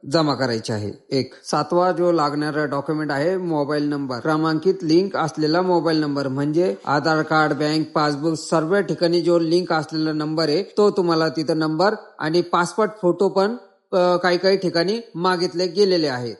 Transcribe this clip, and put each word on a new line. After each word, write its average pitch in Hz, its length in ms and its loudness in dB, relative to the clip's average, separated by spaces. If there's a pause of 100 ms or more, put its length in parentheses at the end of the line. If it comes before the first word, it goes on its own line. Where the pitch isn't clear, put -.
(120)
जमा 151 220 2
करायची 120 380 -2
आहे. 104 460 -4
एक - 160 -4 (100)
सातवा 175 480 0
जो 175 200 2
लागणारा 151 520 0
डॉक्युमेंट 151 460 -4
आहे 151 260 0
मोबाईल 151 520 -2
नंबर, 143 300 -4
क्रमांकित 156 640 0
लिंक 175 340 2
असलेला 156 460 0
मोबाईल 165 360 2
नंबर, 143 300 -2
म्हणजे 151 460 0 (120)
आधार 156 360 2
कार्ड, 156 300 2
बँक 151 420 0
पासबुक, 151 400 0
सर्व 160 460 0
ठिकाणी 170 400 0
जो 170 180 2
लिंक 170 340 0
असलेला 156 400 -2
नंबर 156 360 -2
आहे 156 140 0
तो 208 280 2
तुम्हाला 165 380 2
तिथं 156 300 -2
नंबर 160 360 2 (240)
आणि 156 220 0
पासपोर्ट 175 500 0 (120)
फोटो 175 260 2
पण, 196 280 0 (360)
अ, 180 240 4
काही 175 220 2
काही 190 180 2
ठिकाणी 185 440 0 (140)
मागितले 175 520 -2
गेलेले 180 420 2
आहेत. 123 320 -6